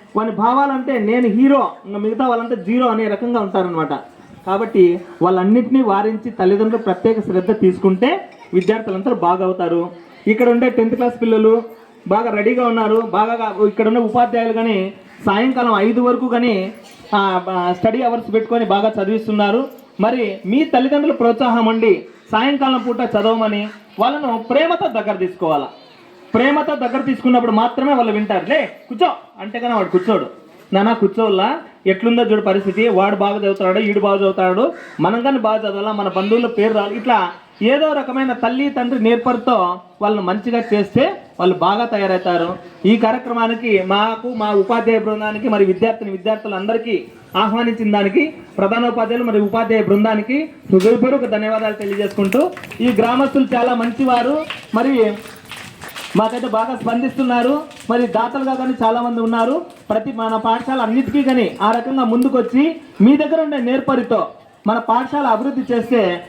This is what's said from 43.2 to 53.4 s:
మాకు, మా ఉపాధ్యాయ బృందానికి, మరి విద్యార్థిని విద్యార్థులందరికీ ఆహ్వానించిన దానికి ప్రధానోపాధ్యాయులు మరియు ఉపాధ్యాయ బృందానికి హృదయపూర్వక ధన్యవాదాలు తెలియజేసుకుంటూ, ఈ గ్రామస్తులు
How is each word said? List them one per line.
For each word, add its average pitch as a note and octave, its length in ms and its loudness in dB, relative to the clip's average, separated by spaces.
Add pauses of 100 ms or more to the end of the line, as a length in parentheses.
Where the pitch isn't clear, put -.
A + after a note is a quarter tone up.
మాకు, A3 420 0
మా A3 220 -4
ఉపాధ్యాయ A3 480 2
బృందానికి, G#3+ 500 -4
మరి G#3 160 4
విద్యార్థిని G3+ 460 0
విద్యార్థులందరికీ G#3 960 -4 (320)
ఆహ్వానించిన A3 560 0
దానికి G#3 420 2 (240)
ప్రధానోపాధ్యాయులు A#3 640 0
మరియు G#3+ 200 2
ఉపాధ్యాయ A3 380 0
బృందానికి G#3+ 680 0 (220)
హృదయపూర్వక A#3+ 520 4
ధన్యవాదాలు G#3+ 500 -2
తెలియజేసుకుంటూ, G#3 760 0 (300)
ఈ A#3 80 2
గ్రామస్తులు B3+ 580 2 (100)